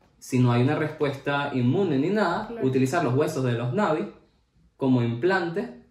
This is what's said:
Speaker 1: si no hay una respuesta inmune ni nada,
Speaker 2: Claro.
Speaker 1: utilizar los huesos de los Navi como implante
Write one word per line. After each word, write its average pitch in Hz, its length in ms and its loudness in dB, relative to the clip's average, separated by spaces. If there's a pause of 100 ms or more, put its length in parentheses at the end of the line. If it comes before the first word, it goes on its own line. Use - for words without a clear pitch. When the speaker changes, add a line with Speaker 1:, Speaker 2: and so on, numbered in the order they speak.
(200)
Speaker 1:
si - 200 -2
no 123 120 4
hay 120 100 4
una 143 140 2
respuesta 143 800 -4
inmune 139 440 2
ni 147 120 0
nada, 202 380 0
Speaker 2:
Claro. - 200 -6
Speaker 1:
utilizar 131 360 2
los 123 120 0
huesos 147 280 0
de 123 100 0
los 120 200 -4
Navi 185 380 0 (640)
como 127 240 2
implante 170 880 -2